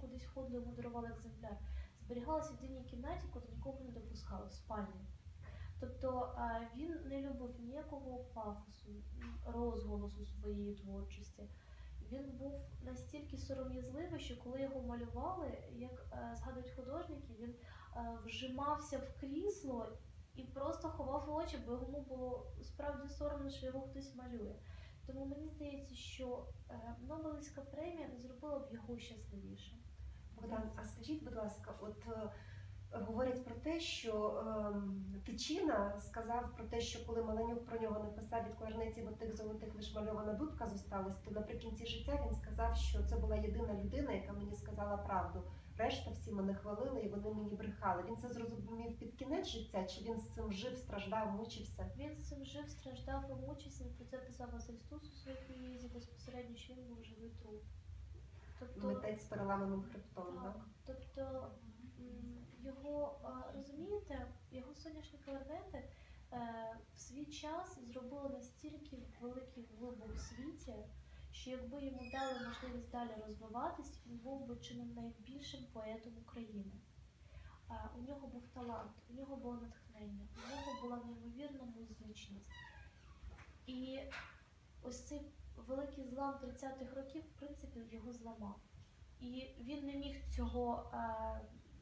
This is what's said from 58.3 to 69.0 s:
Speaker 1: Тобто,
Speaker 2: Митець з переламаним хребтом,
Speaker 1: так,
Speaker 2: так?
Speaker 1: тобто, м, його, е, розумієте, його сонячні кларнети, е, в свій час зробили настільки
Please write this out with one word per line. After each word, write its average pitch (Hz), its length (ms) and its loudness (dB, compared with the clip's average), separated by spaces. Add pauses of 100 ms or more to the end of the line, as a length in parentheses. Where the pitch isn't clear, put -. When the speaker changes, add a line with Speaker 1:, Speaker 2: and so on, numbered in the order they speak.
Speaker 1:
Тобто, 208 300 -2
Speaker 2:
Митець 214 320 2
з - 40 -8
переламаним 196 580 4
хребтом, - 420 -6 (180)
Speaker 1:
так, - 0 - (120)
Speaker 2:
так? 220 100 -6 (220)
Speaker 1:
тобто, 262 640 -2 (500)
м, 240 460 -6 (120)
його, 277 640 0
е, 254 320 -4
розумієте, 285 720 0 (240)
його 254 240 -6
сонячні 302 440 -8
кларнети, 269 720 -4 (440)
е, 226 440 0 (180)
в - 40 -14
свій 285 280 -4
час 330 600 -2
зробили 254 420 -2
настільки 262 680 -6 (220)